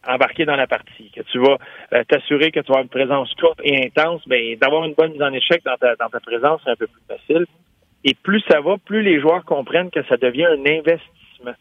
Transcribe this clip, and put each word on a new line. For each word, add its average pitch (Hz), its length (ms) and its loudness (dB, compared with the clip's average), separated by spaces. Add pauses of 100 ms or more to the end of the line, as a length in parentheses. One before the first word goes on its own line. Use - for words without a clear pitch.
embarquer 127 380 0
dans 147 100 -2
la 131 120 -2
partie, - 480 -8
que 117 60 -14
tu - 180 -6
vas, 127 180 4 (360)
euh, 120 140 2
t'assurer 147 440 0
que 156 80 -2
tu 139 80 -10
vas 135 120 2
avoir 131 40 -4
une 123 60 -10
présence 131 460 -2
courte 165 280 2
et 139 220 0
intense, 156 420 -2
ben, 117 300 -2
d'avoir 139 280 2
une 151 80 -6
bonne 156 200 2
mise 143 80 -6
en 139 120 0
échec 147 320 0
dans 127 120 -4
ta, 120 180 2
dans 113 140 -6
ta 120 100 -8
présence, 131 440 -2
c'est 131 80 -4
un 117 40 0
peu 113 120 -6
plus - 200 -20
facile. 165 380 -2 (580)
Et 135 100 2
plus 202 360 -2
ça 151 120 6
va, 180 160 0
plus 208 240 -4
les 180 180 2
joueurs 165 260 2
comprennent 170 440 -2
que 147 140 -4
ça 127 140 0
devient 127 280 0
un 156 200 2
investissement. 151 960 -2